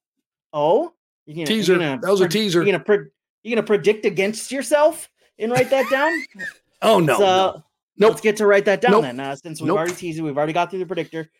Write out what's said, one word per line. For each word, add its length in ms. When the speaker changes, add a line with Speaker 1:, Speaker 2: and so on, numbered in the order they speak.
Speaker 1:
Oh? 400
You 100
gonna, 120
Speaker 2:
Teaser. 260
Speaker 1:
you 60
gonna 220
Speaker 2:
That 100
was 100
a 40
Speaker 1:
pre-, 60
Speaker 2:
teaser. 200
Speaker 1:
you 100
gonna 120
pre-, 220
you 120
gonna 100
predict 400
against 460
yourself 580
and 140
write 180
that 200
down? 220
Speaker 2:
<laughs> 80
Oh, 200
no, 160
Speaker 1:
So, 80
Speaker 2:
no. 380
Nope. 140
Speaker 1:
let's 100
get 160
to 100
write 160
that 160
down 140
Speaker 2:
Nope. 80
Speaker 1:
then. 180
Uh, 160
since 240
we've 80
Speaker 2:
Nope. 120
Speaker 1:
already 160
teased 220
it, 40
we've 160
already 160
got 160
through 100
the 60
predictor. 440